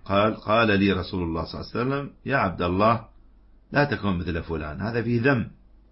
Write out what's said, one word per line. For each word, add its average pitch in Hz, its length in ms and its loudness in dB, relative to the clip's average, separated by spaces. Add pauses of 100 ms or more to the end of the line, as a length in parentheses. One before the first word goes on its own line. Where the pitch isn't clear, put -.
قال: 101 300 2
"قال 107 440 2
لي 98 120 4
رسول 87 320 -2
الله 80 220 -2
صلى 80 160 -10
الله - 120 -14
عليه 135 320 -2
وسلم: - 80 -14 (120)
'يا 135 120 -2
عبد 98 240 -2
الله، 104 460 2 (640)
لا 143 120 4
تكن 101 340 -2
مثل 85 260 -4
فلان.'" 78 380 -6
هذا 117 200 -4
فيه 117 200 0
ذم 127 300 2 (400)